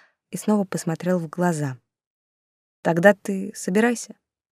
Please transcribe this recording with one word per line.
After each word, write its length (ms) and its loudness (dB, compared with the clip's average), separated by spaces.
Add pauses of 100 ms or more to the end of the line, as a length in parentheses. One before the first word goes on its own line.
(300)
и 80 -8
снова 260 0
посмотрел 560 -2
в 80 -6
глаза. 500 0 (1040)
«Тогда 320 6
ты 420 -8
собирайся, 600 0 (360)